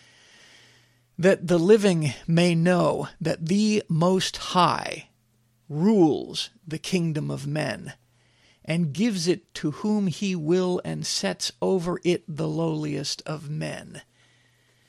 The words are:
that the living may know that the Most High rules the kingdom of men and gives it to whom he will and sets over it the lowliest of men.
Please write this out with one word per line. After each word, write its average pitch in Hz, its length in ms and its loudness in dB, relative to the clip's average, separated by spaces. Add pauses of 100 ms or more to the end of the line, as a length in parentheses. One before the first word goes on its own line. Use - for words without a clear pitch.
(1160)
that 180 300 2
the 175 100 4
living 180 560 4 (140)
may 170 260 4
know 165 540 2 (140)
that 165 240 -4
the 208 420 2
Most 175 500 0
High - 720 0 (600)
rules 156 800 2 (180)
the 156 120 -8
kingdom 151 520 -2
of 139 160 -8
men 143 460 -6 (720)
and 160 280 0
gives 185 340 0
it - 260 -2
to 151 180 -4
whom 208 360 0
he 185 280 -2
will 180 480 0
and 160 240 -8
sets - 440 -4 (100)
over 180 420 -2
it 175 240 0
the 156 200 -6
lowliest 156 800 -4
of 156 240 -10
men. 151 520 -10 (880)